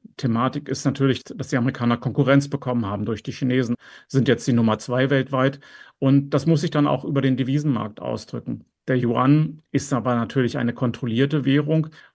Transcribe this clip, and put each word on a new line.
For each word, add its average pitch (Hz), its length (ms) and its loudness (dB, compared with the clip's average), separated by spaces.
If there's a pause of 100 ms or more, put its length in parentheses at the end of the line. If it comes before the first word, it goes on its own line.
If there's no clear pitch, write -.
(160)
Thematik 127 520 -2
ist - 160 -4
natürlich, 135 380 0
dass - 260 -12
die 139 80 -2
Amerikaner 120 400 0
Konkurrenz 135 520 2
bekommen 123 380 -4
haben 101 180 -4
durch 107 180 -4
die - 80 -10
Chinesen, 123 460 -2 (320)
sind 135 180 0
jetzt 120 220 2
die 131 40 4
Nummer 113 280 4
zwei 127 300 0
weltweit 135 500 0 (400)
und 139 300 4
das 147 160 0
muss 156 140 4
sich 165 100 -2
dann 147 180 2
auch 139 160 -2
über 139 180 -2
den 131 140 2
Devisenmarkt 127 640 -2
ausdrücken. 117 640 -8 (240)
Der 127 100 2
Yuan 131 720 2
ist 143 220 -2
aber 120 240 0
natürlich 120 420 0
eine 120 140 -2
kontrollierte 131 720 -2
Währung 147 440 2 (260)